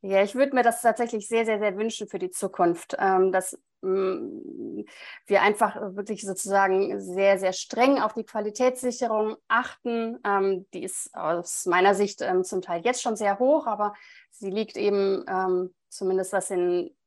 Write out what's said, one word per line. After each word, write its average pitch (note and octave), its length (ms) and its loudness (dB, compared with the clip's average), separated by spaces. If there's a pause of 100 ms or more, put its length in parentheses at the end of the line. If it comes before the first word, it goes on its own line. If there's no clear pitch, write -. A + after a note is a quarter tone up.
Ja, G3 160 4
ich G3+ 120 0
würde C#4 200 2
mir B3+ 80 4
das A#3 200 2
tatsächlich A3+ 460 0
sehr, A3+ 180 2
sehr, A3 120 0
sehr G3+ 200 0
wünschen G#3+ 300 -4
für G3 100 -8
die F3+ 100 -4
Zukunft, F3 720 0
ähm, F#3+ 340 4
dass, F#3 260 -2 (220)
mm, F#3+ 1000 -4 (420)
wir G3+ 160 4
einfach G#3 360 2 (200)
wirklich G3+ 300 -8
sozusagen G3 720 0
sehr, F#3+ 380 2
sehr F#3 160 -2
streng C4 440 2
auf G#3+ 140 0
die A3 120 -6
Qualitätssicherung A3+ 1120 -2 (120)
achten. A#3 760 -2
Ähm, G3 520 0
die F3+ 80 -8
ist - 320 -10
aus - 500 -4
meiner F#3 300 4
Sicht, G3+ 260 -2
ähm, F#3 240 0
zum F#3+ 160 -4
Teil E3+ 240 -6
jetzt B3+ 160 2
schon A3 160 -4
sehr G3+ 220 0
hoch, C#4 280 4
aber G#3 280 -2 (360)
sie G3 200 -10
liegt G#3+ 260 -4
eben, G3 500 0
ähm, F#3 480 0 (140)
zumindest F#3+ 460 -2
was F#3 160 0
in F3+ 440 0 (120)